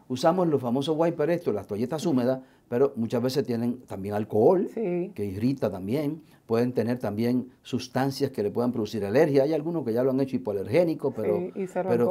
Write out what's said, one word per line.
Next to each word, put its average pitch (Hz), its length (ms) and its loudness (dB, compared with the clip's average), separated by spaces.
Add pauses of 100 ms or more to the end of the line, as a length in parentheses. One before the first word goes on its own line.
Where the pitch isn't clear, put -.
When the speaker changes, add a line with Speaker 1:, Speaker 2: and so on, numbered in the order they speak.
Speaker 1:
usamos 165 400 2
los 143 140 2
famosos 131 360 0
wipers 165 360 2
estos, 165 200 0
las 95 140 -6
toallitas 123 380 -4
húmedas, 131 340 2 (300)
pero 123 260 2
muchas 113 260 -2
veces 131 240 0
tienen 120 360 -2
también 101 340 -8
alcohol, 113 580 4
Speaker 2:
Sí. 180 400 -4
Speaker 1:
que 104 120 -4
irrita 107 440 -2
también. 139 520 -4 (240)
Pueden 117 260 0
tener 120 280 -2
también 117 500 0 (140)
sustancias 135 680 -2
que 107 120 -4
le 101 60 0
puedan 120 220 0
producir 110 340 -4
alergia. 139 380 4
Hay 156 100 0
algunos 156 300 -2
que 117 80 -2
ya 120 120 2
lo 135 80 2
han 131 100 0
hecho 131 160 -2
hipoalergénico, 135 760 0
pero, 107 260 0
Speaker 2:
Sí, 180 180 -4
y 196 120 -4
cero 180 240 -4
Speaker 1:
pero, 240 200 4